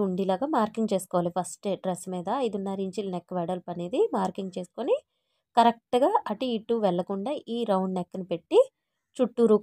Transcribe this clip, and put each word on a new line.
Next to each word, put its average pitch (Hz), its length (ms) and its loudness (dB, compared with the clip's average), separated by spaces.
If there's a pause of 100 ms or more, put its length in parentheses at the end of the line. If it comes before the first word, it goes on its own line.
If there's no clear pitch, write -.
ఉండేలాగా 185 400 0 (100)
మార్కింగ్ 220 360 0
చేసుకోవాలి. 175 440 0
ఫస్ట్ - 300 -6 (180)
డ్రెస్ 185 200 -4 (100)
మీద 180 140 -6 (180)
ఐదున్నర 196 400 -4
ఇంచుల 196 280 -6
నెక్ - 240 -8
వెడల్పు 175 360 -4
అనేది 180 260 -2 (160)
మార్కింగ్ 185 400 -4
చేసుకొని 247 400 -2 (600)
కరెక్ట్గా 233 520 4 (220)
అటు 214 140 -4 (100)
ఇటు 220 280 -2
వెళ్లకుండా 196 480 0 (220)
ఈ 233 40 -4 (120)
రౌండ్ 190 280 0
నెక్ని 180 320 -8
పెట్టి 190 300 2 (580)
చుట్టూరు 233 460 4